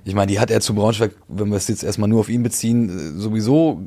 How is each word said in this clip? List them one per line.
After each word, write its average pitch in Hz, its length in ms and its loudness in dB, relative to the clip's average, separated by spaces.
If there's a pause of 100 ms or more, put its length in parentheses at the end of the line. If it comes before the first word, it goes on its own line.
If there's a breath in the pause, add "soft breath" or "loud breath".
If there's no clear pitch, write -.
Ich 95 100 -6
meine, 101 180 2
die 101 80 2
hat 120 100 2
er 110 100 2
zu - 140 -2
Braunschweig, 104 380 2 (160)
wenn 104 220 -4
wir 104 60 0
es - 120 -4
jetzt 107 160 -4
erstmal 104 240 -2
nur 113 120 4
auf 104 80 0
ihn 120 140 -2
beziehen, 117 460 0
äh, 82 320 -8
sowieso 110 680 0